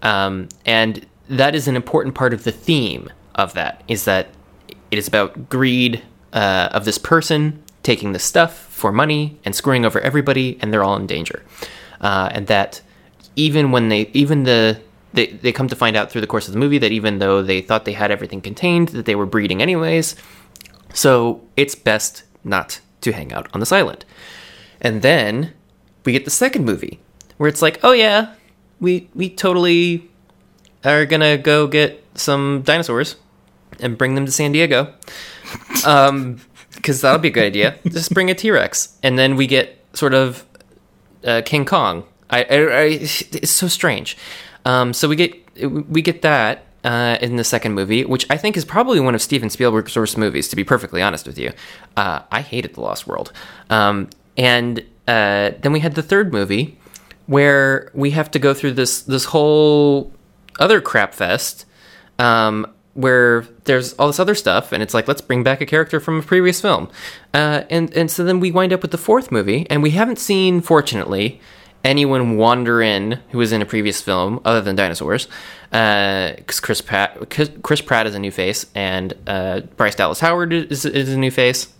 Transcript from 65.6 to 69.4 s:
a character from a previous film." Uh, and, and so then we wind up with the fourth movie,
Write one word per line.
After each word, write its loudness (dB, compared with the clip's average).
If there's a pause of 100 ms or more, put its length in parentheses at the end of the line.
a -6
character 0
from -2
a -8
previous 2
film." -2 (440)
Uh, 0
and, -2
and 0
so -2
then 2
we 0
wind 2
up -2
with -6
the -4
fourth 0
movie, 0